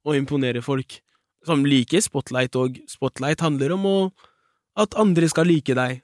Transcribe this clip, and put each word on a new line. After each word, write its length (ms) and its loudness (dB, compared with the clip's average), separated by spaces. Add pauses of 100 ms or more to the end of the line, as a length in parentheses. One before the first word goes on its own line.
å 100 0
imponere 460 -2
folk, 320 -6 (500)
som 220 2
liker 340 2
spotlight, 540 -4
og 320 -2
spotlight 560 -4
handler 320 -2
om 100 -2
å, 120 2 (800)
at 180 0
andre 340 4
skal 220 2
like 240 0
deg, 280 -2